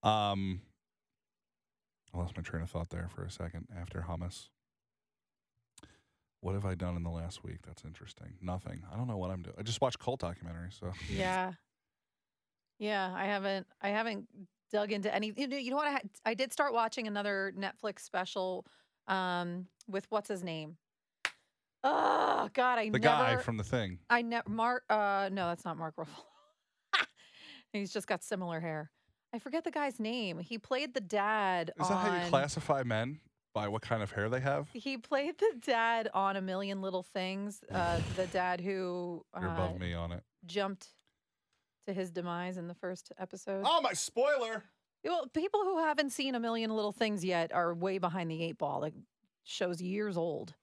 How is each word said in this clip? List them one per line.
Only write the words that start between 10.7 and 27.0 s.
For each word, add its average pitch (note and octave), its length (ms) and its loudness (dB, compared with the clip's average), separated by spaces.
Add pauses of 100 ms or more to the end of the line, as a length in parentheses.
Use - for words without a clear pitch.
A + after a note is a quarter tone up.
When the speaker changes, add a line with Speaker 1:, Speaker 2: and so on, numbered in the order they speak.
Speaker 1:
so. F#2 140 -6 (180)
Speaker 2:
Yeah. F#3 420 2 (1300)
Yeah, G3+ 360 0
I F#3+ 100 -2
haven't, G3 420 0 (160)
I G3 60 0
haven't G#3+ 400 0 (420)
dug G#3 220 2
into G#3 200 0
any, G#3 240 0
you C4+ 120 -2
know, C4 80 -2
you B3 140 -4
know C4+ 60 0
what? D4 120 2
I C#4+ 40 0
ha-, C4+ 80 0 (240)
I A3+ 100 2
did A#3 180 -2
start C#4+ 200 2
watching A3+ 360 0
another G3+ 500 0
Netflix G3 420 -4
special, F#3 640 -2 (440)
um, F3+ 580 0 (220)
with G3 220 -2
what's G#3 180 0
his F#3 160 -2
name? D#3+ 320 -6 (1040)
Oh, - 720 4
God, B3 240 4
I A3 60 2
Speaker 1:
The G#3+ 140 2
Speaker 2:
never - 20 4
Speaker 1:
guy D3 380 6
from A#2+ 180 -2
The G#2 80 -2
Thing. G2 340 0 (100)
Speaker 2:
I A#3+ 140 6
ne-, A#3 240 -2
Mark, A3+ 420 0
uh, G3+ 440 4
no, F#3+ 160 0
that's E3+ 160 -4
not E3 120 -4
Mark D#3+ 200 -8
Ruffalo. D3+ 280 -10 (680)
<laughs> - 800 -4